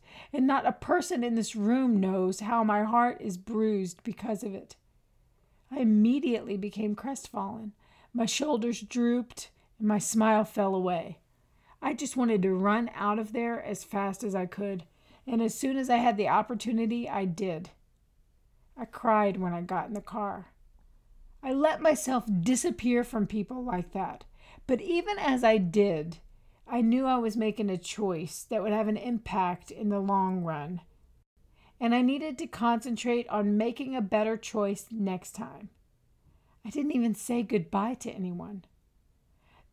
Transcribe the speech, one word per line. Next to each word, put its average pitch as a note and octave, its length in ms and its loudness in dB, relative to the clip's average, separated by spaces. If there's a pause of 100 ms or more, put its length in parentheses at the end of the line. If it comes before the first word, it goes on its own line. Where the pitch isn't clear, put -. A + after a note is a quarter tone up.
(340)
and C4 120 4
not C4+ 200 4
a - 80 2
person F4 500 0
in A#3+ 120 0
this A3 200 -2
room A3+ 440 4
knows F#3+ 420 0
how A3+ 220 2
my G#3+ 200 4
heart A#3+ 380 2
is F#3+ 160 -6
bruised G#3+ 680 -2
because A3+ 400 -6
of G3+ 100 -6
it." - 220 -14 (920)
I C4+ 100 -8
immediately A3+ 760 4
became G#3 380 -4
crestfallen. A3 760 -8 (420)
My A#3 120 0
shoulders A#3+ 560 0
drooped, A#3+ 680 -2 (280)
and G#3+ 80 0
my G#3+ 120 4
smile A3 440 4
fell G3 320 0
away. F3+ 440 -2 (600)
I D4 120 -2
just B3+ 240 -6
wanted A#3 240 2
to F#3+ 120 2
run G#3 400 2
out G#3 260 -2
of G#3+ 120 -6
there A#3 320 -4
as - 220 -8
fast G3 380 -4
as G3 120 -4
I F#3 120 -2
could, G3 360 -6 (420)
and A#3 160 0
as A3 140 0
soon C4+ 220 -2
as C4+ 120 -2
I A#3+ 80 4
had A#3+ 200 4
the G3+ 100 0
opportunity, A3+ 800 0
I G3 160 -2
did. F3+ 460 -4 (1040)
I B3+ 80 -10
cried G#3+ 540 2
when F3+ 160 -2
I F3 80 -4
got F3 260 -4
in - 60 -8
the G3+ 80 -6
car. G3+ 460 -8 (960)
I C4 100 -2
let D4+ 280 4
myself C4 440 2 (160)
disappear A#3+ 640 2
from A3 220 0
people A3 380 -4
like F3+ 300 -4
that, - 320 -6 (420)
but B3 140 2
even F4 360 0
as C4 260 2
I A3 140 8
did, F3 640 2 (480)
I B3 140 0
knew B3 260 4
I B3+ 100 2
was A3 180 -2
making A3 340 -2
a F#3 80 -2
choice F3+ 680 -4
that A3 180 -2
would G#3 120 0
have G#3+ 140 0
an G#3+ 100 0
impact F#3+ 720 -4
in G#3 180 -4
the G3+ 100 0
long F#3+ 440 2
run, E3 380 -6 (1000)
and A#3 160 2
I B3+ 80 4
needed C4+ 340 0
to E4 100 -8
concentrate A#3 840 0
on G#3 280 2
making B3+ 380 -2
a B3+ 60 -2
better G#3+ 360 0
choice G#3 540 -2
next F#3+ 400 -4
time. G3+ 400 -14 (920)
I A3 60 -12
didn't D4 220 -2
even A#3 240 2
say A#3+ 260 -4
goodbye G3+ 540 0
to A#3 160 -10
anyone. F3+ 520 -8 (1080)